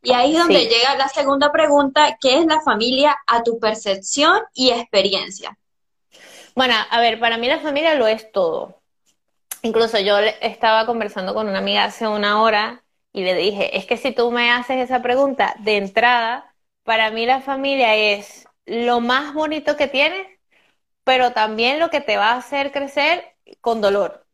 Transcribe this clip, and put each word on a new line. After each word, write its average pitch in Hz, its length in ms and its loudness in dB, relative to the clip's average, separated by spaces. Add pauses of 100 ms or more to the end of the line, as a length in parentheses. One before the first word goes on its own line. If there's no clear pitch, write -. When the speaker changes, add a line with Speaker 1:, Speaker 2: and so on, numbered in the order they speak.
Speaker 1:
Y 240 100 0
ahí 254 240 4
es 339 60 4
donde 302 180 6
Speaker 2:
Sí. 226 80 0
Speaker 1:
llega 240 280 2
la 269 120 0
segunda 277 440 0
pregunta, 294 680 2
¿qué 262 200 4
es 330 60 2
la 311 160 2
familia 262 540 2 (100)
a 233 160 0
tu 226 180 -2
percepción 226 800 0 (140)
y 254 160 2
experiencia? 202 880 -2 (960)
Speaker 2:
Bueno, 247 200 2 (160)
a 233 100 2
ver, 226 200 2
para 233 180 0
mí 240 100 -2
la 302 120 0
familia 302 340 0
lo 247 120 2
es 220 260 -2
todo. 180 500 -4 (800)
Incluso 226 380 0
yo 202 200 2
le, 214 160 0 (100)
estaba 220 400 0
conversando 208 480 -6
con 220 140 -4
una 190 100 -4
amiga 202 260 -2
hace 214 240 -6
una 208 340 0
hora 220 420 -2 (280)
y 196 120 -6
le 185 100 0
dije, 190 440 -2
Es 190 80 -10
que 233 120 -2
si 254 140 -4
tú 240 200 -2
me 240 200 0
haces 247 320 -2
esa 247 180 -2
pregunta 254 580 0
de 208 180 0
entrada, 233 760 0 (300)
para 220 260 0
mí 226 160 -4
la 262 140 2
familia 269 560 0
es 208 520 -4 (180)
lo 240 340 -2
más 269 340 -2
bonito 311 420 -4
que 294 120 -2
tienes, 330 380 -2 (800)
pero 254 280 2
también 226 480 -2
lo 330 100 0
que 302 100 -2
te 220 160 -2
va 208 160 2
a 240 60 0
hacer 277 340 -6
crecer 285 520 -2 (360)
con 226 200 -2
dolor. 202 540 -2